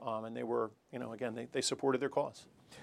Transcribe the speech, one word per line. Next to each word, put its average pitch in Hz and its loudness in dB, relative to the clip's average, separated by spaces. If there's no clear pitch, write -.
um, 110 -2
and 113 -6
they 123 -2
were, 117 2
you 123 -4
know, 120 -6
again, 117 -2
they, 120 -6
they 127 2
supported 131 4
their 139 2
cause. 143 -2